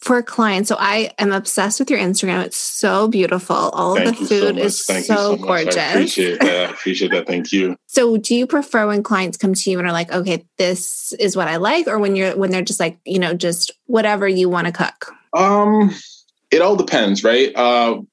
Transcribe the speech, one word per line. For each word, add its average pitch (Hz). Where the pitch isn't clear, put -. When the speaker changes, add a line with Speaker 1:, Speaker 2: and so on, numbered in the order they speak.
Speaker 1:
For 240
clients, 214
so 214
I 214
am 202
obsessed 196
with 269
your 240
Instagram. 185
It's -
so 196
beautiful. 185
All 180
of 190
Speaker 2:
Thank 233
Speaker 1:
the -
Speaker 2:
you 196
so 202
Speaker 1:
food -
Speaker 2:
much. -
Speaker 1:
is -
Speaker 2:
Thank 190
you 220
Speaker 1:
so -
Speaker 2:
so 202
much. 190
Speaker 1:
gorgeous. 175
Speaker 2:
I 156
appreciate 92
that. 90
I -
appreciate -
that. 87
Thank 87
you. 92
Speaker 1:
<laughs> -
So 233
do 226
you 247
prefer 247
when 208
clients 190
come 190
to 190
you 180
and 180
are 175
like, 170
"Okay, 175
this 180
is 190
what 175
I 160
like," 269
or 220
when 196
you're, 190
when 190
they're 185
just -
like, 170
you 190
know, 175
just 175
whatever 208
you 185
wanna 175
cook? -
Speaker 2:
Um, 208
it 160
all 202
depends, 110
right? 120
Uh, 120